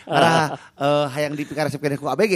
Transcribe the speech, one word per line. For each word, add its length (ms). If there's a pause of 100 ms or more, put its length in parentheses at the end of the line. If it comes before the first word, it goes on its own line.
arah, 460 (220)
eh, 360
hayang 240
dipikar 300
resep 140
keneh 180
ku 80
A 100
B 120
G. 100